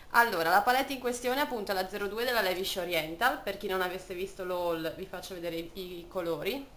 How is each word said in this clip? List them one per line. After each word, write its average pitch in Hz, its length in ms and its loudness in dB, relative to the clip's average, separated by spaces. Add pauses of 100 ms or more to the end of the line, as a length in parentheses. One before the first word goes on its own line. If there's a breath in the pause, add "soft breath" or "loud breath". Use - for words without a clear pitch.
(140)
Allora, 196 360 6
la 202 120 8
palette 262 320 2
in - 40 -8
questione 247 420 0
appunto 214 300 -2
è 202 40 2
la 185 140 0
zero 202 200 -2
due 226 160 -2
della 240 160 2
Lavish 185 360 0
Oriental, 175 680 0
per 196 140 -4
chi 202 120 -6
non 185 120 2
avesse 180 320 -4
visto 185 320 -6
l'haul 170 520 -2
vi 190 100 -10
faccio 185 280 -10
vedere 170 220 -6
i, 170 180 -6
i 180 340 -10
colori, 185 580 -4 (100)